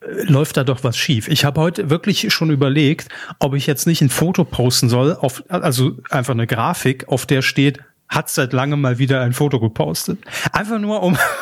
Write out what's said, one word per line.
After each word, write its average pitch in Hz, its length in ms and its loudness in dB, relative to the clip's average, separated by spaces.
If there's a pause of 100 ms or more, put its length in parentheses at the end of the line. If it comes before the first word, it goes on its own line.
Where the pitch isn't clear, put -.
äh, - 240 -8
läuft 151 320 2
da 143 80 2
doch 127 180 -2
was 123 140 -2
schief. 113 320 0
Ich 156 160 0
habe 143 160 0
heute 170 300 0
wirklich 185 440 0
schon 160 160 0
überlegt, 143 580 2 (300)
ob 139 160 0
ich 139 140 -2
jetzt 143 180 0
nicht 165 160 2
ein 139 80 6
Foto 175 340 2
posten 123 440 2
soll, 131 260 4
auf, - 340 -4
also 131 440 0 (180)
einfach 127 240 0
eine 117 140 0
Grafik, 131 580 -2
auf - 180 -2
der 131 180 2
steht, 139 360 2 (300)
"Hat 156 220 -2
seit 131 220 -2
langem 143 280 0
mal 123 180 0
wieder 131 220 2
ein 120 120 0
Foto 139 280 0
gepostet." 156 580 -2 (320)
Einfach 208 300 -2
nur, 208 240 -2
um, 175 120 4 (260)